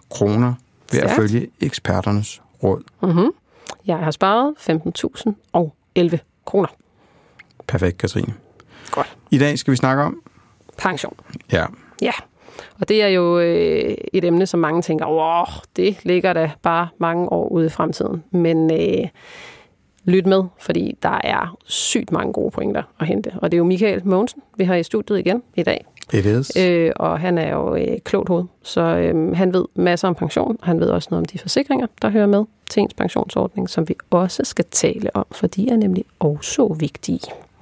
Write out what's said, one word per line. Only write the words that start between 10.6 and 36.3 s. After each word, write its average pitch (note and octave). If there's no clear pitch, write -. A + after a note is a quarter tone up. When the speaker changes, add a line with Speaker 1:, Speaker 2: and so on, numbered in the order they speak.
Speaker 2:
Pension. -
Speaker 1:
Ja. E2
Speaker 2:
Ja. B3
Og G3
det G#3+
er G3+
jo, F3
øh, E3+
et F3+
emne, F3
som F#3
mange D#3+
tænker, D#3+
"Åh, D#3+
det F#3
ligger F3+
da D#3+
bare E3+
mange E3+
år E3+
ude E3+
i D#3+
fremtiden." E3
Men... E3
Øh, -
lyt F3+
med, F#3+
fordi F3
der -
er -
sygt -
mange -
gode -
pointer -
at D#3
hente. G3
Og E3+
det E3+
er -
jo E3+
Michael F#3
Mogensen, G3+
vi F#3+
har F3+
i E3+
studiet G#3
igen G#3+
i G#3+
dag. -
Speaker 1:
It G2+
is. A2+
Speaker 2:
Øh, F3
og E3
han F3
er D#3+
jo, G#2+
øh, -
klogt -
hoved, F3+
så, -
øhm, E3
han F3+
ved F#3
masser F3+
om D3+
pension. -
Han E3+
ved E3+
også E3+
noget F3
om E3+
de E3+
forsikringer, C4
der A3
hører G#3
med G3+
til -
ens -
pensionsordning, -
som D#3+
vi E3+
også F#3
skal -
tale -
om, -
for -
de G3+
er A#3
nemlig F#3+
også D#3+